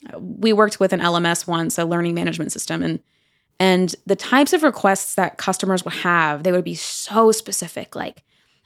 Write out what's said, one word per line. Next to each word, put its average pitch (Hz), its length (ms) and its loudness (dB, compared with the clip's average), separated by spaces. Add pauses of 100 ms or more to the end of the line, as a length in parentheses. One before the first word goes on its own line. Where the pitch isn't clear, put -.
(180)
we 196 360 -2
worked 208 260 4
with 190 140 2
an 180 80 -2
L 170 160 2
M 170 80 2
S 170 200 0
once, 165 320 -2
a 170 60 0
learning 170 320 0
management 165 380 -4
system, - 280 -6
and, 165 180 -4 (600)
and 185 340 2 (120)
the 190 100 0
types 277 380 2
of 311 100 2
requests 202 520 0
that 185 220 -2
customers 190 460 -2
would 165 120 -8
have, 156 480 2
they 180 100 2
would 180 100 2
be 170 120 -8
so 220 580 2
specific, - 640 -8
like, - 260 -12 (420)